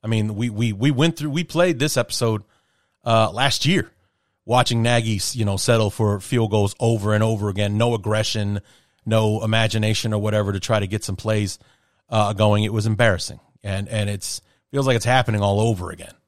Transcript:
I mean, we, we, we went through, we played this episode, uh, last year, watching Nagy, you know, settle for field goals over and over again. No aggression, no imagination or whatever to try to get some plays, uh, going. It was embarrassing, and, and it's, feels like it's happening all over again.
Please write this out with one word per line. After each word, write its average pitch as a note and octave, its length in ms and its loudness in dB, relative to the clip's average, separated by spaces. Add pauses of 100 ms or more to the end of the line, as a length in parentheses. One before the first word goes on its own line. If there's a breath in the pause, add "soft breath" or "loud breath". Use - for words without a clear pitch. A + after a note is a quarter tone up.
I G#2+ 60 -8
mean, G#2+ 280 0
we, A#2 140 -2
we, A2 220 -2
we A2 200 0
went D#3+ 260 2
through, D3 140 -6
we E3 120 -2
played E3+ 340 0
this C3+ 200 0
episode, A2+ 460 -2 (600)
uh, A2+ 280 4
last B2+ 340 0
year, D#3+ 260 0 (540)
watching A#2 360 2
Nagy, A2+ 380 2 (140)
you A2+ 100 -2
know, G2 140 0
settle A2 320 2
for G#2 320 0
field A2+ 300 0
goals G2+ 280 2
over A2 340 0
and G#2+ 100 2
over G#2+ 260 0
again. G2+ 280 -2
No A#2 160 2
aggression, G#2 680 -2 (440 soft breath)
no A2 380 0
imagination A2 680 0
or G#2 80 -2
whatever G#2 320 0
to G2 60 -4
try G#2+ 200 0
to G2+ 80 -2
get G2 160 -4
some F#2+ 140 -6
plays, G#2+ 420 -2 (500 soft breath)
uh, G#2 240 0
going. G#2 300 4
It G#2+ 100 -2
was A2 120 -2
embarrassing, A2 560 0 (220)
and, G2 260 -6
and G#2+ 200 -2
it's, - 320 -8 (300)
feels C3+ 160 -2
like B2+ 80 2
it's A2 100 -2
happening A#2+ 360 2
all G2+ 180 2
over F#2 320 -2
again. - 220 -18 (140)